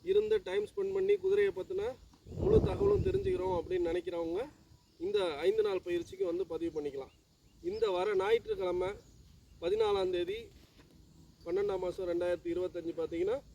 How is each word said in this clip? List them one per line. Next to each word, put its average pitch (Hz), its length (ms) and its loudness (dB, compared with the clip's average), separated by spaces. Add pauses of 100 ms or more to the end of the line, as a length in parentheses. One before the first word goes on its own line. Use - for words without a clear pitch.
இருந்து 427 380 2
டைம் 403 220 0
ஸ்பெண்ட் 392 280 -4
பண்ணி 381 220 4
குதிரையை 370 360 4
பத்தின 370 300 -4 (540)
முழு - 260 4
தகவலும் - 440 2
தெரிஞ்சுக்கிறோம் 185 500 0
அப்படின்னு 175 340 -2
நினைக்கிறவங்க 170 520 -4 (580)
இந்த 330 180 -2 (200)
ஐந்து 202 260 2
நாள் 190 180 0
பயிற்சிக்கு 175 440 -4
வந்து 175 220 -2
பதிவு 165 240 -4
பண்ணிக்கலாம். 143 420 -8 (500)
இந்த 202 280 -2
வர 185 240 0
ஞாயிற்றுக்கிழமை 190 760 0 (680)
பதினாலாம் 226 500 2
தேதி 370 300 -2 (1000)
பன்னெண்டாம் 190 380 -2
மாதம் 180 280 -4
ரெண்டாயிரத்தி 175 460 -2
இருபத்தஞ்சு 170 400 -4
பார்த்தீங்கன்னா 170 440 -2 (180)